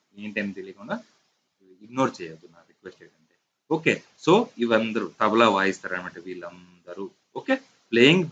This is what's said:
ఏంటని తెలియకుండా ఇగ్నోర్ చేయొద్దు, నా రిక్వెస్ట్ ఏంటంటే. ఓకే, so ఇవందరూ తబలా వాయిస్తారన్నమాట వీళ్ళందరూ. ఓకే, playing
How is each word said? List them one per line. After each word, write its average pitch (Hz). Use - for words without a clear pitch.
ఏంటని 104
తెలియకుండా 101
ఇగ్నోర్ 123
చేయొద్దు, 82
నా 85
రిక్వెస్ట్ -
ఏంటంటే. -
ఓకే, 160
so 156
ఇవందరూ 110
తబలా 110
వాయిస్తారన్నమాట 92
వీళ్ళందరూ. 90
ఓకే, -
playing 139